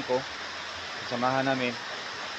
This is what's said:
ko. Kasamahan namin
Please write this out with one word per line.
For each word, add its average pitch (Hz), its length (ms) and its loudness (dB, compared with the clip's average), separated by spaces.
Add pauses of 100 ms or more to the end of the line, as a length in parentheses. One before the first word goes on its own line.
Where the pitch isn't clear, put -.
ko. 127 80 4 (880)
Kasamahan 131 480 4
namin 123 240 2 (640)